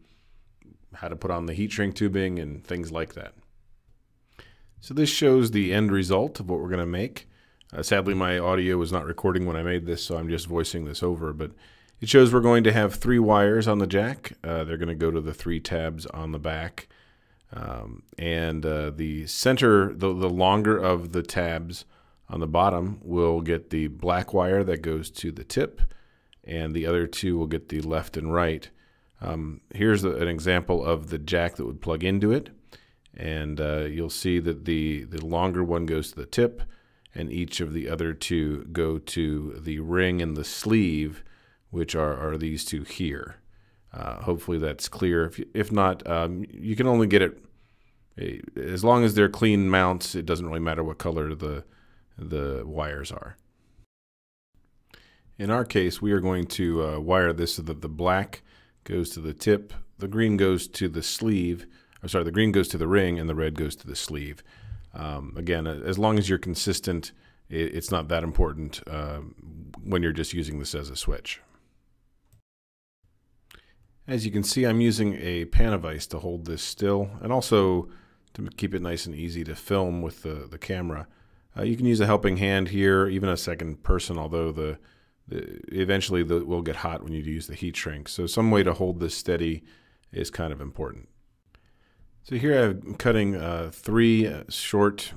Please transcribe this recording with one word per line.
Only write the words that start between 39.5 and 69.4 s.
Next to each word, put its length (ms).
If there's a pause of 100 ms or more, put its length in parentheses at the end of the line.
the 220
ring 420
and 160
the 60
sleeve, 800 (480)
which 240
are, 220
are 200
these 280
two 180
here. 540 (560)
Uh, 300
hopefully 360
that's 300
clear. 380
If, 140 (140)
if 160
not, 380
um, 420
you 240
can 140
only 180
get 160
it, 160 (800)
a, 220 (160)
as 260
long 220
as 100
they're 140
clean 420
mounts, 460
it 100
doesn't 220
really 100
matter 240
what 160
color 380
the, 260 (560)
the 480
wires 460
are. 240 (2000)
In 140
our 120
case, 380
we 80
are 100
going 260
to, 380
uh, 140
wire 340
this 220
so 80
that 180
the 80
black 540 (400)
goes 280
to 100
the 140
tip, 380 (260)
the 100
green 280
goes 300
to 220
the 120
sleeve, 680 (340)
I'm 60
sorry, 160
the 80
green 200
goes 160
to 80
the 100
ring, 320
and 120
the 40
red 200
goes 220
to 100
the 100
sleeve. 480 (480)
Um, 460
again, 280
a-, 200
as 120
long 200
as 100
you're 80
consistent, 760 (380)
i-, 40
it's 360
not 180
that 140
important, 640
uh, 340 (640)